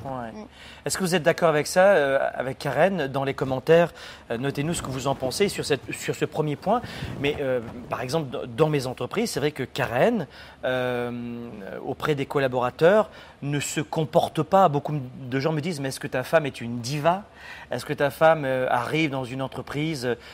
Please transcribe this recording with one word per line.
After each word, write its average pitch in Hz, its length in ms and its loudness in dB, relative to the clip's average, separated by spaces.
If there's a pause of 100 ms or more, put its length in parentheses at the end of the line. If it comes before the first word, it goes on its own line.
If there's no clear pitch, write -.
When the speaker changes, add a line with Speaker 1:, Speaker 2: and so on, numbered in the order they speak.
Speaker 1:
Ouais. 123 300 -8
Speaker 2:
Mm. 214 140 -14 (380)
Speaker 1:
Est-ce - 120 -4
que 185 60 0
vous 175 120 2
êtes 170 80 2
d'accord 165 240 4
avec 147 180 2
ça, 190 280 6
euh, 135 400 4
avec 127 260 -4
Karen ? 160 480 2
Dans 139 160 -2
les 135 100 0
commentaires, 151 600 4 (380)
euh, 117 60 -2
notez-nous 143 360 -2
ce - 80 -4
que - 80 -8
vous 131 180 -4
en 139 80 2
pensez 135 320 0
sur - 160 -4
cette, - 300 -2
sur - 200 -6
ce - 120 -2
premier 151 320 -2
point. 233 240 0 (400)
Mais, 143 180 0
euh, 131 220 0 (280)
par 110 120 -4
exemple, 135 280 -2
d-, 131 180 -8
dans 127 200 4
mes 143 200 0
entreprises, 185 440 -4
c'est - 80 -4
vrai 147 120 0
que 135 120 -6
Karen, 139 640 2 (380)
euh, 120 840 -4 (360)
auprès 147 300 -2
des 139 100 -2
collaborateurs, 135 840 4 (320)
ne 143 200 -2
se - 180 -4
comporte 156 640 0
pas. 190 240 6
Beaucoup 147 320 -2
de 127 400 -6
gens 160 140 0
me 151 80 -2
disent : « 151 200 -4
Mais 135 60 -4
est-ce - 140 -8
que 143 60 -6
ta 131 160 -4
femme 160 220 4
est - 140 -8
une 117 200 -6
diva ? 147 440 0 (480)
Est-ce 123 140 -6
que 147 80 -6
ta 143 160 0
femme, 160 340 6
euh, 131 260 0
arrive 123 420 0
dans 131 120 -4
une 127 180 -8
entreprise, 135 640 -6
euh, 120 100 0 (180)